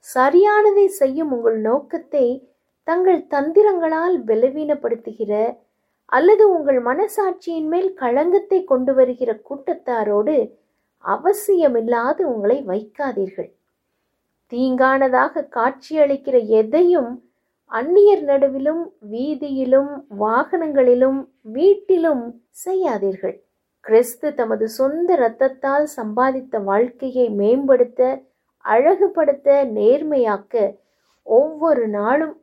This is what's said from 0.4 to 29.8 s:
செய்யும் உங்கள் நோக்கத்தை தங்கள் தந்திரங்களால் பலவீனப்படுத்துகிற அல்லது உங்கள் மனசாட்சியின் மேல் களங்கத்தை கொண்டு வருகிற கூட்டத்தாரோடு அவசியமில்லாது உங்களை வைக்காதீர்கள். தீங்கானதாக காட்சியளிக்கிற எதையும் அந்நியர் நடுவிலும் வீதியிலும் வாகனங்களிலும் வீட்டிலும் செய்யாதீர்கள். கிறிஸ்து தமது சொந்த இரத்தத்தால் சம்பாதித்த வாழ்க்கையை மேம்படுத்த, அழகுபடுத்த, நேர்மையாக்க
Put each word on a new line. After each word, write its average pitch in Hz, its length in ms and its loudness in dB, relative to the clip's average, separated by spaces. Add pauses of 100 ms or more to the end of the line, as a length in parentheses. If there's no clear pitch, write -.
செய்யும் 294 460 -2
உங்கள் 226 280 -2
நோக்கத்தை 269 640 -2 (600)
தங்கள் 359 400 0
தந்திரங்களால் 330 1000 0
பலவீனப்படுத்துகிற 233 1080 -4 (720)
அல்லது 381 480 4
உங்கள் 285 300 0
மனசாட்சியின் 339 920 -4
மேல் 370 220 -2
களங்கத்தை 349 720 0
கொண்டு 254 300 0
வருகிற 247 400 0
கூட்டத்தாரோடு 233 1000 -4 (680)
அவசியமில்லாது 262 1200 0
உங்களை 240 360 -2 (100)
வைக்காதீர்கள். 202 840 -8 (1000)
தீங்கானதாக 262 960 0
காட்சியளிக்கிற 277 880 -2 (100)
எதையும் 240 640 2 (600)
அந்நியர் 349 500 4
நடுவிலும் 277 600 0 (300)
வீதியிலும் 269 760 -2 (320)
வாகனங்களிலும் 269 1000 0 (220)
வீட்டிலும் 330 840 0 (420)
செய்யாதீர்கள். 208 720 -4 (440)
கிறிஸ்து 240 540 0
தமது 220 340 -4
சொந்த 285 480 -2
இரத்தத்தால் 269 800 -2
சம்பாதித்த 240 680 -4
வாழ்க்கையை 247 680 -2
மேம்படுத்த, 254 880 0 (440)
அழகுபடுத்த, 294 840 2 (160)
நேர்மையாக்க 233 880 0 (680)